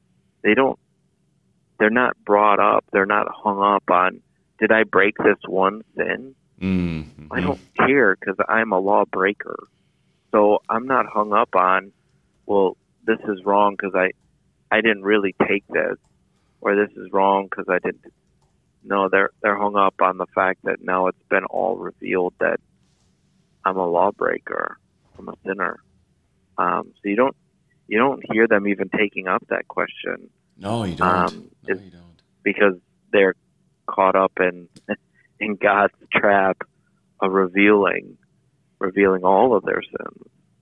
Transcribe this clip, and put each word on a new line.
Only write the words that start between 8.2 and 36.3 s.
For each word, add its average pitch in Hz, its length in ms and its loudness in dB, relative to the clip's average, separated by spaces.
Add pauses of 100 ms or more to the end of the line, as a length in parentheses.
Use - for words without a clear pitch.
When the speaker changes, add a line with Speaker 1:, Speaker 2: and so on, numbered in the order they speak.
Speaker 1:
I'm 110 240 0
a 92 60 2
lawbreaker. 98 760 -2 (760)
So 104 360 4
I'm 113 180 -4
not 127 200 0
hung 107 260 -4
up 107 240 0
on, 92 380 0 (520)
"Well, 98 300 0 (300)
this 110 220 0
is 95 180 -6
wrong 101 320 4
'cause 95 180 -6
I, 92 160 2 (580)
I 110 120 2
didn't 104 220 0
really 98 300 0 (140)
take 101 220 -2
this," 87 260 -2 (640)
or, 101 160 0
"This 104 220 0
is 98 160 -16
wrong 98 340 2
'cause 95 220 -8
I 90 100 2
didn't." - 340 -10 (680)
No, 98 240 -2
they're, 98 220 0 (120)
they're 104 160 0
hung 104 200 -2
up 98 240 2
on 92 160 0
the 90 80 -6 (100)
fact 95 300 0
that 98 180 -4
now 92 240 -2
it's - 220 -8
been 95 160 -2
all 92 320 -4
revealed 92 640 -6
that 85 180 -2 (1040)
I'm 95 140 -2
a 90 120 -2
lawbreaker, 85 880 -2 (400)
I'm 95 120 -18
a 90 60 -14 (100)
sinner. 90 340 -6 (800)
Um, 87 340 0 (100)
so 101 80 -6
you 101 60 0
don't, 123 200 0 (520)
you 104 100 -2
don't 120 240 0 (100)
hear 110 160 4
them 101 200 0
even 98 220 -4
taking 101 380 -4
up 98 200 -2
that 95 200 -6
question. 87 600 -8 (280)
Speaker 2:
No, 107 260 -6
you 90 120 -6
don't. 87 140 0
Speaker 1:
Um, 87 400 -2 (180)
Speaker 2:
No, 104 60 -4
Speaker 1:
it's 95 80 -8
Speaker 2:
you 95 100 -20
don't. 87 300 -20 (220)
Speaker 1:
because 101 320 0 (360)
they're 98 220 4 (540)
caught 95 280 2
up 95 240 2
in, 90 280 -4 (200)
<laughs> 104 80 -6 (440)
in 104 160 -6
God's 101 380 2 (200)
trap 98 440 2 (640)